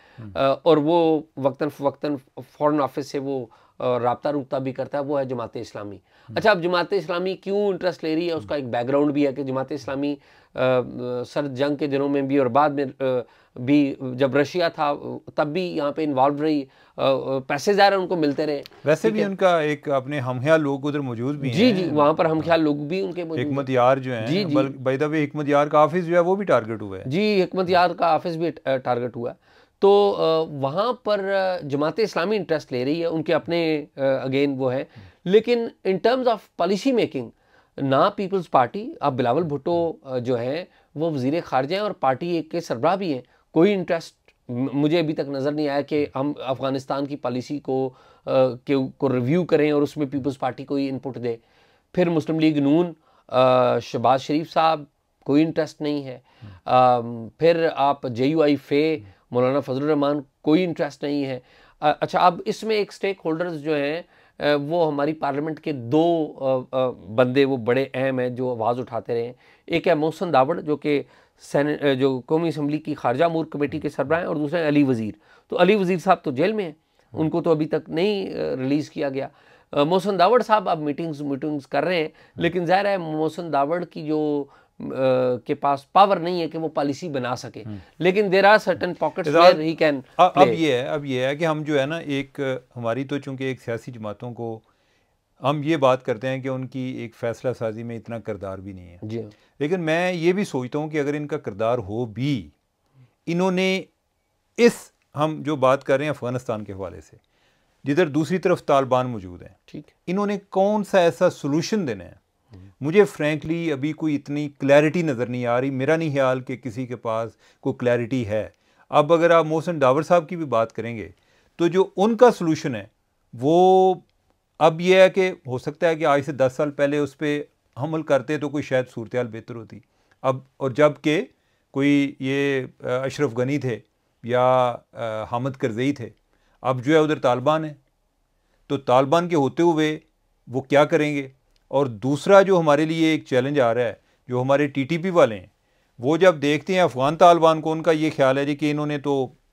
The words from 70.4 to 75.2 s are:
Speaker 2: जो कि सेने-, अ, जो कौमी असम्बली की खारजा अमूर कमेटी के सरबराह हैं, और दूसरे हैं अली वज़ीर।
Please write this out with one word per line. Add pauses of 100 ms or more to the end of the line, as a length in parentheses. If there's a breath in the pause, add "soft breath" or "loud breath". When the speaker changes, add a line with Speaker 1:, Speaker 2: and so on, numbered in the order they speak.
Speaker 2:
जो
कि (360 soft breath)
सेने-,
अ,
जो
कौमी
असम्बली
की
खारजा
अमूर
कमेटी
के
सरबराह
हैं,
और
दूसरे
हैं
अली
वज़ीर। (360 soft breath)